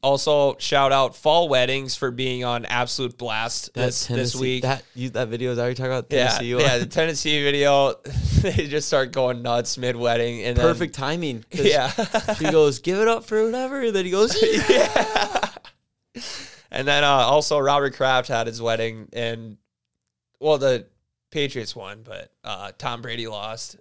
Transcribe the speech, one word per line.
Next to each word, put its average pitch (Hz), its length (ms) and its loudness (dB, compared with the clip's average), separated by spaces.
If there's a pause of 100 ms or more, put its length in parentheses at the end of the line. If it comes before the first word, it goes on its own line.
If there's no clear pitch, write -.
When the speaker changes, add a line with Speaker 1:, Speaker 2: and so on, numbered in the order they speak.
Speaker 1:
also 139 560 2
shout 139 320 2
out 135 240 2
Fall 165 340 2
Weddings 131 460 0
for 131 160 -4
being 127 320 -4
on 120 220 -4
absolute 123 520 -4
blast 113 560 -6
Speaker 2:
That 120 140 -2
Speaker 1:
this, 120 140 -2
this - 60 -6
Speaker 2:
Tennessee, 123 320 -2
Speaker 1:
week. 127 240 -2
Speaker 2:
that, 131 200 -2 (100)
you, 127 180 -8
that 113 180 -4
video 120 260 -4
that 120 120 -2
we 127 60 -2
talked 127 140 -6
about, 127 240 -4
Speaker 1:
Yeah, 127 160 4
Speaker 2:
Tennessee 117 240 0
Speaker 1:
yeah, 131 220 2
Speaker 2:
one? 120 80 2
Speaker 1:
the - 60 -2
Tennessee 156 560 0
video. 143 560 4
<laughs> - 40 -20 (400)
They 185 240 0
just 143 220 -4
start 135 240 0
going 127 280 0
nuts 120 360 -2
mid-wedding. 120 680 -2
And 120 140 -2
then 160 80 4
Speaker 2:
Perfect 165 300 2
timing, 139 540 -4
'cause - 160 -2
Speaker 1:
Yeah. 147 220 4
<laughs> 214 500 -2
Speaker 2:
she - 140 -4
goes, 151 280 4
"Give 190 200 -2
it 220 80 4
up 226 160 0
for 214 220 0
whatever," 262 360 -4
and 226 140 0
then 190 80 2
he 180 80 -4
goes, 202 320 2
Speaker 1:
<laughs> 427 260 2
Yeah. 415 800 2 (1200)
And 135 160 -4
then, 143 160 4
uh, 143 40 4
also 143 520 4
Robert 139 340 2
Kraft 131 360 0
had 117 180 -2
his 113 140 -10
wedding, 113 520 -4
and, 113 440 -8 (840)
well, 151 180 2
the 131 300 0 (420)
Patriots 131 460 -6
won, 104 280 -14
but, 107 280 -16 (120)
uh, 101 340 -12
Tom 120 260 -8
Brady 117 240 -10
lost, 110 540 -12